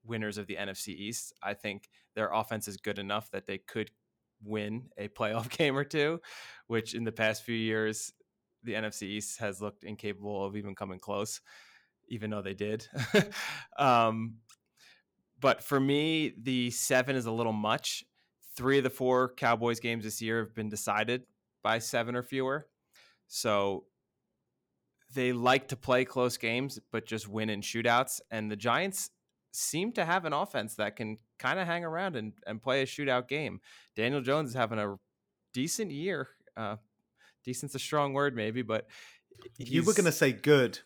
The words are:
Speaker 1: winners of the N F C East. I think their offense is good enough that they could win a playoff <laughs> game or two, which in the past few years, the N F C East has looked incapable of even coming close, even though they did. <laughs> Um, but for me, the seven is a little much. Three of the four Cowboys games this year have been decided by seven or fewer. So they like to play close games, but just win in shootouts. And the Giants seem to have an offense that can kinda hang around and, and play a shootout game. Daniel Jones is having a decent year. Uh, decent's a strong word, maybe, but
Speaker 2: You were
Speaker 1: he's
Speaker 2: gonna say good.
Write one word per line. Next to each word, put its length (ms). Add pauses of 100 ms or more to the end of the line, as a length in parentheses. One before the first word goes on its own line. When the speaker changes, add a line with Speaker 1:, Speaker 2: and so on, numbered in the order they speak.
Speaker 1:
winners 340
of 80
the 100
N 120
F 80
C 160
East. 400 (100)
I 120
think 340 (260)
their 180
offense 360
is 80
good 240
enough 320
that 140
they 120
could 320 (540)
win 520
a 120
playoff 420
<laughs> 80
game 180
or 60
two, 380 (480)
which 260
in 80
the 80
past 320
few 140
years, 560 (500)
the 140
N 80
F 100
C 140
East 320
has 200
looked 220
incapable 600
of 120
even 200
coming 240
close, 400 (680)
even 220
though 120
they 120
did. 320 (260)
<laughs> 140 (500)
Um, 600 (1040)
but 240
for 160
me, 600
the 300
seven 460
is 100
a 60
little 200
much. 520 (520)
Three 220
of 60
the 60
four 440
Cowboys 460
games 240
this 180
year 220
have 100
been 140
decided 540 (420)
by 160
seven 340
or 80
fewer. 460 (580)
So 600 (1300)
they 200
like 360
to 80
play 280
close 320
games, 420 (120)
but 140
just 240
win 220
in 100
shootouts. 600 (100)
And 200
the 60
Giants 540 (420)
seem 400
to 120
have 200
an 80
offense 440
that 200
can 220 (200)
kinda 260
hang 200
around 320
and, 160 (140)
and 160
play 200
a 40
shootout 420
game. 320 (360)
Daniel 260
Jones 280
is 60
having 220
a 180 (560)
decent 380
year. 380 (280)
Uh, 200 (680)
decent's 300
a 40
strong 340
word, 220
maybe, 280
but 240 (720)
Speaker 2:
You 240
were 100
Speaker 1:
he's 40
Speaker 2:
gonna 160
say 200
good. 540